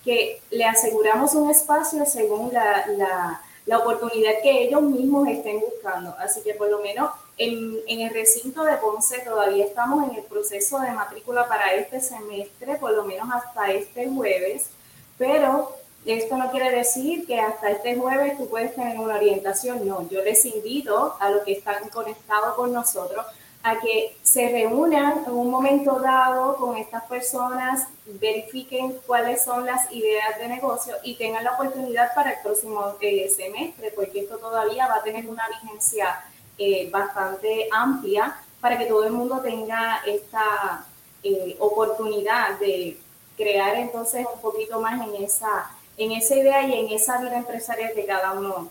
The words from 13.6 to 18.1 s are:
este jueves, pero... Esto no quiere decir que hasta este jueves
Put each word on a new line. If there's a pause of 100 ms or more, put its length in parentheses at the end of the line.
este
jueves, (520)
pero... (320)
Esto
no
quiere
decir
que
hasta
este
jueves